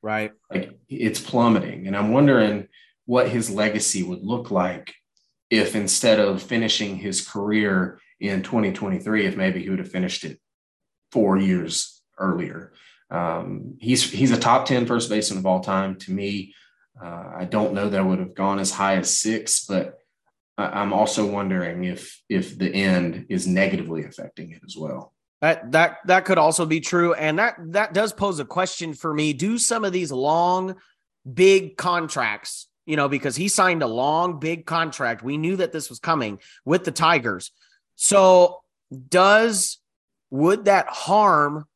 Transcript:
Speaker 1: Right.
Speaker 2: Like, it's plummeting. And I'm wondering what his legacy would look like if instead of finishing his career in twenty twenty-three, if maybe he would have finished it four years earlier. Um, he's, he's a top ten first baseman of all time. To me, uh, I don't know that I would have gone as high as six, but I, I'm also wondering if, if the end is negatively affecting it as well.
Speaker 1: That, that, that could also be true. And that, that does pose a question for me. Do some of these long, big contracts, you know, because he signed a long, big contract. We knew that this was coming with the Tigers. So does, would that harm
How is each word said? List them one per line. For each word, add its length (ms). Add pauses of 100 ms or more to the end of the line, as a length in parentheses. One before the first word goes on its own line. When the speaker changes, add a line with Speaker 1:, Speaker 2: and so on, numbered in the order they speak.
Speaker 1:
Right. 320 (180)
Speaker 2:
Like, 260 (120)
it's 320
plummeting. 680
And 100
I'm 160
wondering 540 (380)
what 240
his 200
legacy 540
would 220
look 260
like 420 (580)
if 260
instead 420
of 240
finishing 540
his 320
career 720 (180)
in 240
twenty 300
twenty-three, 540
if 100
maybe 260
he 80
would 100
have 120
finished 320
it 160 (720)
four 240
years 680 (160)
earlier. 540 (380)
Um, 680
he's, 320
he's 200
a 100
top 240
ten 220
first 240
baseman 280
of 60
all 160
time. 360
To 140
me, 440 (440)
uh, 380
I 80
don't 300
know 160
that 100
I 20
would 180
have 140
gone 240
as 120
high 260
as 220
six, 480
but 320 (580)
I, 240
I'm 140
also 360
wondering 540
if, 460
if 280
the 140
end 560
is 180
negatively 600
affecting 460
it 120
as 140
well. 340 (300)
Speaker 1:
That, 300
that, 340
that 180
could 140
also 260
be 160
true. 320
And 260
that, 180 (160)
that 200
does 220
pose 260
a 60
question 480
for 180
me. 220
Do 240
some 260
of 80
these 180
long, 640 (540)
big 460
contracts, 920 (180)
you 100
know, 140
because 260
he 120
signed 340
a 40
long, 520
big 260
contract. 580
We 140
knew 200
that 160
this 180
was 80
coming 400 (260)
with 200
the 80
Tigers. 580 (460)
So 640 (480)
does, 640 (540)
would 340
that 240
harm 880